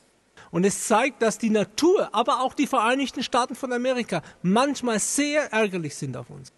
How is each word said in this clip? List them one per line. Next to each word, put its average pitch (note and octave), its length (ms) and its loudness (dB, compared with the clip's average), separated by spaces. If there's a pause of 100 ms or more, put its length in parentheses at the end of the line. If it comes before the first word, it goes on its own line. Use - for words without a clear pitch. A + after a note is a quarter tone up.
(500)
Und F3 160 0
es - 220 -2
zeigt, A#3 340 0
dass A3 160 0
die A3+ 140 0
Natur, A3 640 2
aber A#3 280 0
auch B3+ 140 -2
die C#4+ 100 0
Vereinigten B3+ 560 0
Staaten B3 320 0
von B3+ 180 -8
Amerika B3 520 -2 (180)
manchmal A#3 560 2
sehr D4 560 -2
ärgerlich F#3 420 -2
sind C3 220 -8
auf B2+ 140 -14
uns. C#3 260 -20